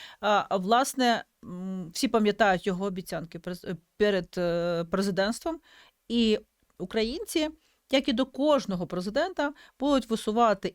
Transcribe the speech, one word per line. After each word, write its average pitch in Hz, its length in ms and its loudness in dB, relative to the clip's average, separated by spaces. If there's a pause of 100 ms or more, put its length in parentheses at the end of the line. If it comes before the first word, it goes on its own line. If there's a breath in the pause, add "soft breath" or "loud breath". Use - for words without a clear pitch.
(200 loud breath)
А, 202 360 2
власне, 233 680 2 (200)
м, 180 500 -10
всі 262 140 0
пам'ятають 208 580 2
його 190 180 -2
обіцянки 180 540 -8
през-, 180 320 -10
е, 170 60 -6 (200)
перед, 202 320 2 (100)
е, 170 520 0
президентством. 196 680 -2 (500 soft breath)
І 226 300 2 (400)
українці, 262 720 -2 (420)
як 262 180 2
і 277 40 2
до 254 140 2
кожного 254 600 0
президента, 285 680 -2 (280 soft breath)
будуть 269 300 2
висувати 220 640 2